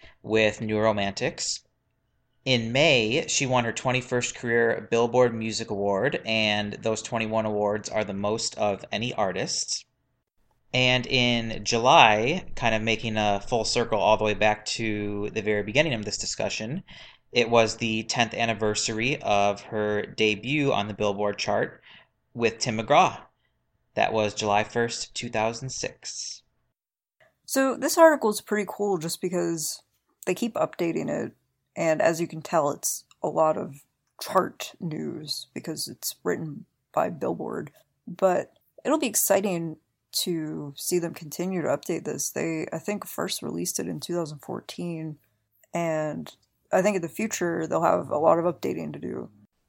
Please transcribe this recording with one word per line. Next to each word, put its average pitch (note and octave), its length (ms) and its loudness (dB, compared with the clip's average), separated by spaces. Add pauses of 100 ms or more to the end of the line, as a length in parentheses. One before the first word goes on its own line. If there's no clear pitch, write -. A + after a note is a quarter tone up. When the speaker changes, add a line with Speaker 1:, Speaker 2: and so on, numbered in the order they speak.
(220)
Speaker 1:
with G#2+ 380 2
New G#2+ 200 -2
Romantics. G#2 800 -2 (840)
In A#2 280 2
May, C3 560 4
she - 180 0
won B2 180 2
her A2+ 80 -2
twenty-first B2 600 -2
career A#2 560 2
Billboard A#2 420 4
Music A2 380 -4
Award, G2+ 560 0
and G#2+ 460 0 (100)
those A2 180 0
twenty-one A2 460 -2
awards G#2 440 -2
are A2 120 0
the G2+ 100 -4
most G#2 460 -2
of G#2 320 0
any A2 240 -4
artist. - 680 -2 (880)
And B2+ 320 4
in A#2+ 580 0
July, A#2+ 800 6 (100)
kind A#2 180 2
of G#2+ 60 2
making A2 380 0
a G2+ 280 2
full A2 200 0
circle A2+ 320 0
all G2+ 180 6
the G#2+ 80 2
way G#2+ 80 2
back G#2+ 320 2
to G#2 720 -4
the A2 80 -2
very G#2 200 0
beginning C3+ 300 2
of G#2+ 140 -4
this G#2 100 -6
discussion, A2 640 -6 (480)
it A#2 200 2
was A2+ 260 4
the A2 280 -2
tenth A#2 280 -2
anniversary A2 880 -2
of G2+ 400 2
her G#2 460 -2
debut B2 640 0
on G2+ 160 0
the G#2+ 60 -8
Billboard G#2 420 -2
chart - 460 -2 (500)
with A#2 260 0
Tim A2 200 -2
McGraw. C#3+ 400 4 (800)
That - 180 2
was G#2+ 180 2
July G#2 320 2
first, - 500 -4
two A#2+ 140 -8
thousand A#2 400 -2
six. - 720 -12 (1040)
Speaker 2:
So C4+ 320 0
this - 220 -2
article D#4 320 8
is G#3 100 -2
pretty G#3 260 -2
cool G3+ 300 -2
just E3 240 -6
because E3+ 600 -2 (420)
they F#3 100 0
keep A3+ 200 -4
updating D#3+ 560 -2
it. D#3 220 -4 (440)
And D#3+ 240 2
as E3 180 4
you E3+ 80 -2
can D#3+ 140 -8
tell, D3 300 2
it's - 340 -6 (180)
a C3+ 60 -2
lot D#3 300 2
of - 240 -10 (400)
chart - 580 -2
news D3+ 720 -8
because - 340 -8
it's - 380 -10
written E3 400 -4 (300)
by E3 160 2
Billboard. E3 640 -6 (340)
But F3+ 480 0 (320)
it'll D4+ 120 2
be D#4 80 -2
exciting F#3+ 720 0 (380)
to D#3 640 -4
see - 220 -2
them E3 160 -4
continue F3 480 -4
to - 60 0
update D#3+ 360 -2
this. D3 240 -6
They, D#3+ 420 -4
I E3 60 -6
think, G3+ 300 -6
first - 340 -4
released E3+ 400 -6
it E3 80 -6
in E3 120 -6
two F3 140 -8
thousand D3+ 260 -6
fourteen, D#3+ 760 -10 (560)
and D#3+ 580 -4 (400)
I F#3+ 120 4
think G3+ 140 2
in F3+ 40 -2
the E3 80 -6
future F3 580 -4
they'll E3 160 0
have E3+ 280 2
a D3 80 0
lot E3 200 6
of E3 60 0
updating D#3 480 -4
to D3 60 -10
do. B2 320 -8 (380)